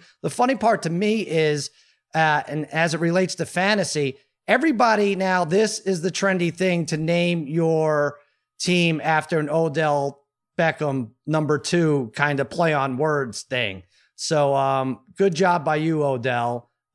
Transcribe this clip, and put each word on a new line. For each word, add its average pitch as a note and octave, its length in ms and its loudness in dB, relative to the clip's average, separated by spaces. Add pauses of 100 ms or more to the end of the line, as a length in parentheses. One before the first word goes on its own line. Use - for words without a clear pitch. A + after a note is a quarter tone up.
(220)
the E3 80 -4
funny B3 260 0
part G#3 280 2
to E3 80 -2
me G#3 300 0
is, D3+ 500 0 (420)
uh, D#3 340 2
and D3+ 240 -6
as D#3 220 0
it D#3+ 60 -2
relates E3+ 360 0
to D#3 120 -6
fantasy, F3 680 -2 (300)
everybody A3 680 2
now, F#3 300 0
this G#3 340 0
is F#3 240 -4
the F3+ 80 -2
trendy F3+ 420 0
thing F3 340 0
to E3 100 -4
name E3+ 500 0
your D#3 720 0 (400)
team E3+ 440 2
after D#3 360 0
an D3 100 -2
Odell D3 760 0 (320)
Beckham D3 540 -2 (160)
number D3+ 320 0
two D3 580 0
kind C#3+ 240 0
of C3 120 -2
play E3+ 220 0
on C3+ 240 -2
words C#3+ 440 -2
thing. G#2 400 -6 (340)
So, D3 380 2
um, C3+ 460 0 (180)
good F#3+ 160 2
job E3 320 2
by D#3 120 0
you, D#3 260 0
Odell. A#2+ 680 -2 (260)